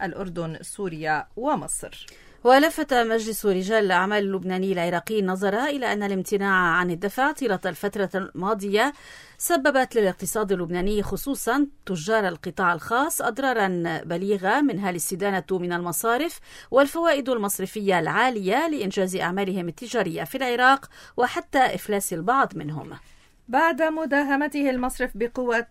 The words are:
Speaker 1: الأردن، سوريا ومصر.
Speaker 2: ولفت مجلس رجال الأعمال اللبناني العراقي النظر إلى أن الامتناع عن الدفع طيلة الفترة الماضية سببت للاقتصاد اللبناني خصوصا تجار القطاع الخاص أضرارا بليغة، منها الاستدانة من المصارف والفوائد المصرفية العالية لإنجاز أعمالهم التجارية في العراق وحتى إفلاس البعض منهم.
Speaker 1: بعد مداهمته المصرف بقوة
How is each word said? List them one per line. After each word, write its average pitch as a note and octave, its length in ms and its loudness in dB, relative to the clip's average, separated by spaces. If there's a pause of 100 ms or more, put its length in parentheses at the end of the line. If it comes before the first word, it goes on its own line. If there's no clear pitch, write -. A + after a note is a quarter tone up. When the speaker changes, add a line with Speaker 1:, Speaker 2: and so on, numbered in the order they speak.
Speaker 1:
الأردن، F3 600 -6
سوريا D#3 720 -4
ومصر. A#3 720 -4 (380)
Speaker 2:
ولفت C#4 500 6
مجلس A3+ 520 0
رجال G3+ 400 2
الأعمال F#3+ 320 2
اللبناني F#3+ 540 0
العراقي F3 480 0
النظر G3 440 0
إلى C4+ 300 -2
أن G#3 100 -2
الامتناع G3 500 0
عن F3+ 380 4
الدفع G3+ 400 -2
طيلة A3+ 340 -2
الفترة G3 500 -4
الماضية G3+ 800 0 (440)
سببت C#4+ 580 2
للاقتصاد G3 560 0
اللبناني F3+ 520 0
خصوصا C4+ 640 0 (180)
تجار G3 420 0
القطاع F3 460 0
الخاص B3 480 0
أضرارا G3 840 0
بليغة، F#3+ 560 0
منها G3+ 280 0
الاستدانة F#3 640 -2
من F3 220 0
المصارف A3+ 640 -2 (320)
والفوائد C#4+ 580 4
المصرفية G3+ 720 0
العالية G#3+ 680 2
لإنجاز G3 480 -2
أعمالهم F#3 520 -2
التجارية F#3+ 560 -4
في D#3+ 120 -8
العراق B3+ 540 4 (280)
وحتى C4+ 420 0 (160)
إفلاس G3 380 -4
البعض A3 420 0
منهم. D3+ 340 -8 (580)
Speaker 1:
بعد D4+ 340 2
مداهمته C#4+ 880 0
المصرف B3+ 480 -2
بقوة A#3 540 0